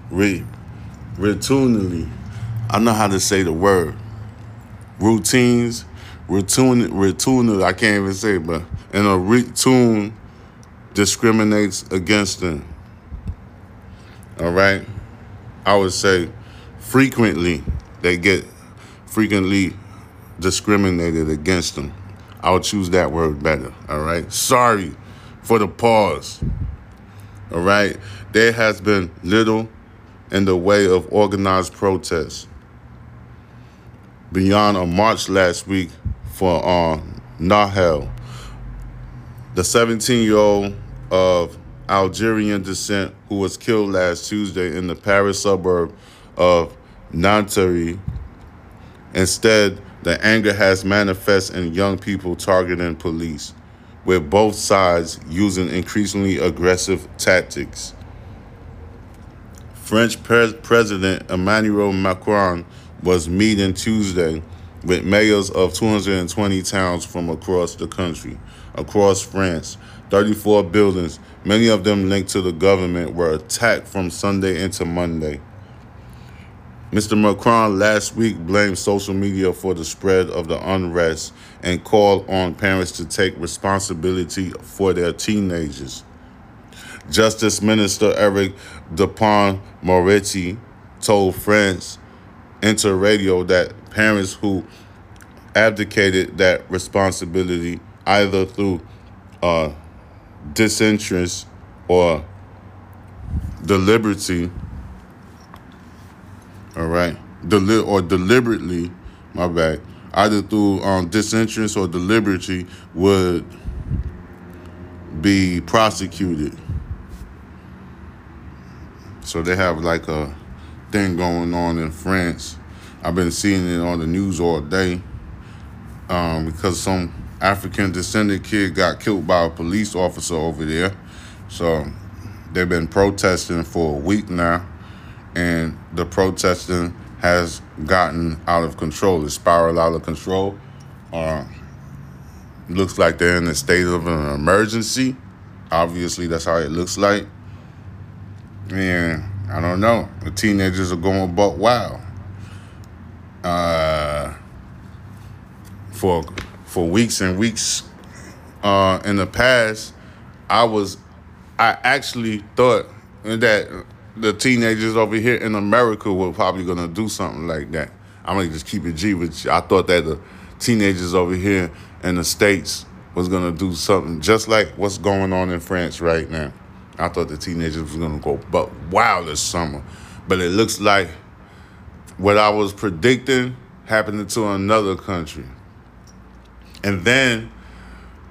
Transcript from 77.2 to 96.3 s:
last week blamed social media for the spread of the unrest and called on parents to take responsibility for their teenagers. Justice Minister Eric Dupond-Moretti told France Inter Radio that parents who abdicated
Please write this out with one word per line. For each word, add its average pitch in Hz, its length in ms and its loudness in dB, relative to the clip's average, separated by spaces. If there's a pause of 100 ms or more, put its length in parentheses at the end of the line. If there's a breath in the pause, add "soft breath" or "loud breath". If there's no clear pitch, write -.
last 104 380 2
week 110 220 0
blamed 95 400 0
social 101 340 -2
media 95 400 0
for 92 220 -4
the 82 100 -8
spread 92 460 0
of 82 180 -4
the 78 100 -2 (140)
unrest 85 640 -2 (280 loud breath)
and 90 220 -2
called 101 460 4
on 92 240 0
parents 95 380 0
to 85 120 -8
take 87 340 -2
responsibility 92 1120 -4 (120)
for 95 320 0
their 87 180 0
teenagers. 82 880 -4 (1080 loud breath)
Justice 107 500 2
Minister 104 560 2
Eric 98 380 2 (400 loud breath)
Dupond-Moretti 95 1600 2 (460)
told 98 320 4
France 101 640 0 (640 loud breath)
Inter 104 320 2
Radio 95 500 4
that 90 300 2 (160)
parents 107 420 2
who 98 320 -2 (920 loud breath)
abdicated 98 840 2